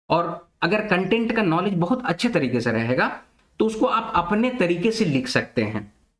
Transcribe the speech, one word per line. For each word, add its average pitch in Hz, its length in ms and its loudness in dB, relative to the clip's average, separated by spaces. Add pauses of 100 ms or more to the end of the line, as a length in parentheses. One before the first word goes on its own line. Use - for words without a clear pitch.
और 165 400 -2 (120)
अगर 190 200 2
content 208 540 0
का 226 60 0
knowledge 185 320 2
बहुत 180 320 0
अच्छे 202 240 0
तरीके 127 320 0
से 117 100 0
रहेगा 120 360 0 (520)
तो 214 60 4
उसको 220 200 0
आप 226 300 0
अपने 208 340 2
तरीके 180 420 0
से 220 140 0
लिख 135 220 0
सकते - 360 -2
हैं। 104 300 -6 (260)